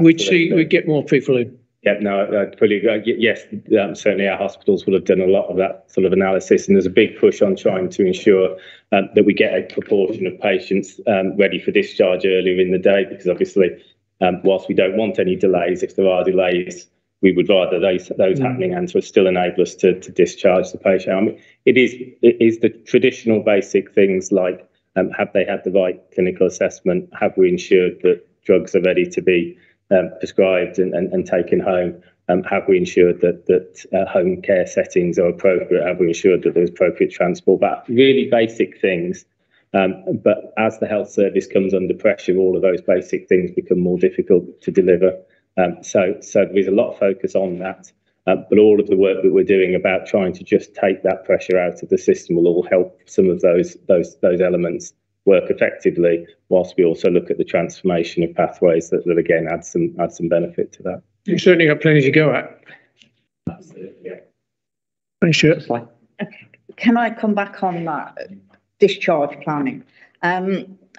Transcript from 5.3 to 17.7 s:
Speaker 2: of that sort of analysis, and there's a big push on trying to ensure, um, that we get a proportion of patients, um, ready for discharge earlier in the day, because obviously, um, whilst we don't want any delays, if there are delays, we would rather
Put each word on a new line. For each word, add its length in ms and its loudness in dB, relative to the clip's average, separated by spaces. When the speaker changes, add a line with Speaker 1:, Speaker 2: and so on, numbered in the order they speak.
Speaker 2:
of 100 -4
that 300 -4
sort 180 0
of 80 0
analysis, 520 0
and 80 2
there's 120 4
a 40 -6
big 280 0
push 240 2
on 120 2
trying 360 -2
to 160 0
ensure, 500 2
um, 220 2
that 120 4
we 80 2
get 180 0
a 220 -4
proportion 520 -2
of 140 -8
patients, 680 -4
um, 300 -2
ready 220 0
for 120 -6
discharge 540 0
earlier 340 0
in 120 2
the 80 0
day, 260 2
because 240 -8
obviously, 400 0
um, 200 0
whilst 280 0
we 40 -6
don't 220 0
want 220 -2
any 180 0
delays, 460 0
if 140 -8
there 120 2
are 160 0
delays, 600 -2
we 120 4
would 160 0
rather 320 2